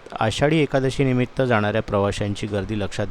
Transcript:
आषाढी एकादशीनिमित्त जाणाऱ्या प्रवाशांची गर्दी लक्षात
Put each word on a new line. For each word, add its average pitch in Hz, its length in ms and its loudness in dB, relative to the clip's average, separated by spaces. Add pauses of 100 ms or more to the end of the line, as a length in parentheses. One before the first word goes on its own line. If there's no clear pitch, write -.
(200)
आषाढी 143 380 2
एकादशीनिमित्त 131 840 0
जाणाऱ्या 110 400 2
प्रवाशांची 101 640 0
गर्दी 101 340 -4
लक्षात 98 300 -4